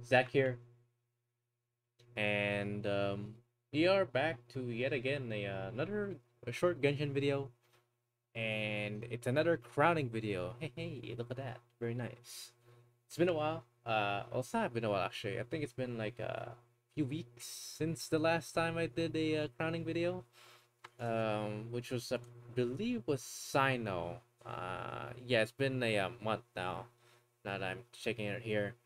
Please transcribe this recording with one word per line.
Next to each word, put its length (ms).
Zach 240
here. 260
And, 720
um, 480
we 160
are 160
back 340
to 200
yet 220
again 400
a, 120
uh, 260
another, 440
a 60
short 280
Genshin 300
video. 400
And 760
it's 160
another 300
crowning 520
video. 520
Hey, 160
hey, 420
look 140
at 60
that. 200
Very 140
nice. 580
It's 80
been 120
a 60
while. 300
Uh, 460
well, 80
it's 160
not 180
been 120
a 60
while, 120
actually. 380
I 20
think 220
it's 80
been, 260
like, 220
a 320
few 120
weeks 400
since 300
the 140
last 320
time 260
I 80
did 300
a, 200
uh, 120
crowning 260
video. 400
Um, 720
which 180
was, 220
I 60
believe 520
was 140
Sino. 1000
Uh, 640
yeah, 160
it's 80
been 320
a, 160
uh, 120
month 220
now. 320
Now 140
that 140
I'm 220
checking 340
it 160
here. 320